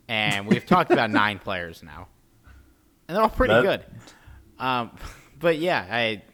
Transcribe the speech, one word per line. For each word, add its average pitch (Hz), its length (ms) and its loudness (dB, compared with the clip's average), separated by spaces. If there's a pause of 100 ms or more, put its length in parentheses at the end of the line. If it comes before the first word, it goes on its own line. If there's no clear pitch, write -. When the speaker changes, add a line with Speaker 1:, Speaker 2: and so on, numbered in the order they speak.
Speaker 1:
And 104 380 -2
we've 117 180 0
talked 180 260 2
about 117 180 4
Speaker 2:
<laughs> - 20 -6
Speaker 1:
nine 104 280 0
players 87 420 -8
now. 82 260 -18 (1000)
And - 80 -8
they're 220 80 2
all 226 60 4
pretty - 240 2
Speaker 2:
That - 100 6
Speaker 1:
good. 160 220 0 (720)
Um, 127 320 -4 (240)
<laughs> - 240 -20
but 165 200 2
yeah, 156 300 -2
I, 110 340 -2 (100)